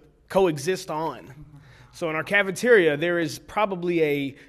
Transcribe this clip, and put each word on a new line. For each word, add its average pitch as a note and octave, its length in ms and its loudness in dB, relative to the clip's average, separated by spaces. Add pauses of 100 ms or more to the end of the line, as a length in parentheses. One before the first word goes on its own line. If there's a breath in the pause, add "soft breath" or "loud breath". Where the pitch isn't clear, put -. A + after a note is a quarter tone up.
(300)
coexist F3+ 640 0
on. D3+ 420 -8 (600 soft breath)
So E3+ 180 -6
in D#3 40 -6
our D#3+ 80 -4
cafeteria, G3 720 4
there E3+ 240 -2
is D3+ 200 -4
probably F3 640 -2
a C#3 320 -2 (140 soft breath)